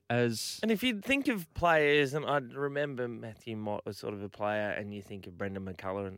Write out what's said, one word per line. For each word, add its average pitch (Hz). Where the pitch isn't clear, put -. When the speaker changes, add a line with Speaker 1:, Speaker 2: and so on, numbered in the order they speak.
Speaker 1:
as 120
Speaker 2:
And 220
if 202
you 240
think 269
of 208
players, 147
and 147
I 143
remember 139
Matthew 113
Mott 104
was 104
sort 107
of 101
a 101
player, 104
and 101
you 101
think 101
of 90
Brendan 98
McCullum, 95